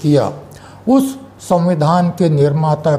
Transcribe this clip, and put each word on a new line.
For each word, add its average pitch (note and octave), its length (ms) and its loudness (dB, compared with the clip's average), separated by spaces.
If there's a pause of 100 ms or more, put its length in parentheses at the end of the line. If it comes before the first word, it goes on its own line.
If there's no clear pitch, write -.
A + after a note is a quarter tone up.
किया, C3+ 300 2 (560)
उस C4+ 300 0 (220)
संविधान F3 720 0
के E3 200 0
निर्माता D3+ 680 0